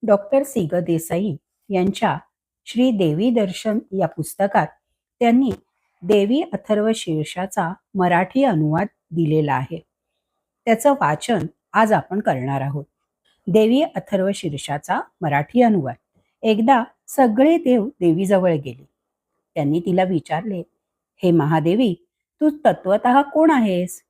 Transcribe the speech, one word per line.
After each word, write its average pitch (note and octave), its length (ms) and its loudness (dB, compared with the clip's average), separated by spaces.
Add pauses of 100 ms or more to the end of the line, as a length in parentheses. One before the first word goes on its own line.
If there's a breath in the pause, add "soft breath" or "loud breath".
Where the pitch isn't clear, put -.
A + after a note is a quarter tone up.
डॉक्टर G#3+ 360 2
सी G#3+ 300 -4
ग - 20 -6
देसाई E3+ 640 -2 (320)
यांच्या F#3 500 -2 (460)
श्री B3 260 0
देवी F#3+ 400 0
दर्शन G#3+ 480 -2 (200)
या F#3+ 80 0
पुस्तकात F#3+ 600 -2 (540)
त्यांनी A#3+ 300 2 (520)
देवी G#3 400 2
अथर्व G#3+ 520 -2
शीर्षाचा F3+ 800 -6 (220)
मराठी F#3 500 2
अनुवाद E3 420 0 (240)
दिलेला D#3 440 0
आहे. C#3+ 300 -8 (800)
त्याचं A#3 280 2
वाचन E3 540 -2 (260)
आज G#3+ 200 2
आपण F#3+ 280 -2
करणार C#3 400 -2
आहोत. C#3+ 240 -6 (640)
देवी A3 360 2
अथर्व G3 520 -4
शीर्षाचा D3+ 680 -6 (200)
मराठी D3+ 420 0
अनुवाद. F3 320 2 (480)
एकदा A3+ 420 2 (240)
सगळे C4+ 500 4
देव B3 300 0 (120)
देवीजवळ F3+ 520 2
गेले. C3+ 360 -8 (680)
त्यांनी D#3 260 0
तिला F3+ 220 0
विचारले, F3+ 600 -4 (600)
"हे F#3 80 4
महादेवी, E3 640 2 (460)
तू D4+ 100 2
तत्वतः B3 720 2
कोण D4+ 280 2
आहेस?" G3 600 0